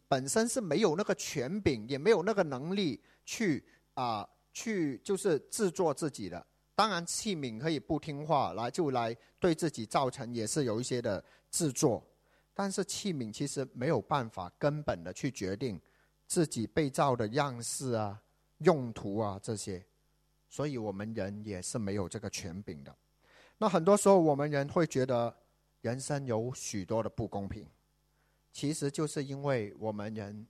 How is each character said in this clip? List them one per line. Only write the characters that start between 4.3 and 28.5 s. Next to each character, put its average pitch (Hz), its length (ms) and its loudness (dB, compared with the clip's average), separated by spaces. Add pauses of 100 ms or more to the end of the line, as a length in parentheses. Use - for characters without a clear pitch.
去 170 460 -2
就 - 180 -2
是 180 240 2 (100)
制 196 220 2
作 160 220 2
自 147 180 -4
己 101 160 -8
的。 85 180 -8 (300)
当 214 140 6
然 170 160 -2
器 - 280 -4
皿 131 240 -6
可 143 120 -2
以 151 100 2
不 151 180 -2
听 147 300 -6
话， 131 240 2
来， 110 180 -4
就 147 220 0
来 117 240 2 (240)
对 175 160 4
自 160 140 0
己 113 160 -6
造 135 260 2
成 120 240 -8
也 113 100 0
是 143 200 0
有 113 160 0
一 - 20 -2
些 123 180 -2
的 104 220 0 (260)
制 156 220 0
作。 117 340 2 (480)
但 196 160 -2
是 190 140 -2
器 - 300 -4
皿 120 180 -4
其 143 160 -4
实 135 240 -4
没 127 160 -4
有 143 140 4
办 127 280 0
法 90 300 -10
根 147 240 0
本 98 180 -2
的 87 120 -10
去 - 180 -2
决 95 240 -4
定 110 240 -4 (480)
自 170 180 4
己 113 220 -2
被 151 220 2
造 139 260 4
的 120 140 2
样 127 340 -2
式 127 300 -4
啊、 107 280 -2 (360)
用 151 340 4
途 104 280 -4
啊 101 220 -2
这 113 140 -4
些。 95 260 -8 (680)
所 160 180 -4
以 143 100 -4
我 107 140 -4
们 104 220 -6
人 101 320 -4
也 95 160 -6
是 120 180 -6
没 98 140 -2
有 98 160 -2
这 113 100 -8
个 101 100 -6
权 90 320 -8
柄 76 220 -10
的。 71 100 -18 (680)
那 214 100 4
很 170 140 4
多 196 120 8
时 202 140 6
候 196 100 10
我 156 160 6
们 143 140 0
人 143 180 0
会 165 180 2
觉 131 200 2
得 117 280 0 (480)
人 117 160 -2
生 139 280 -4
有 120 280 0
许 104 300 -6
多 110 180 0
的 104 80 -2
不 107 180 -6
公 98 200 -6
平， 92 180 -10 (880)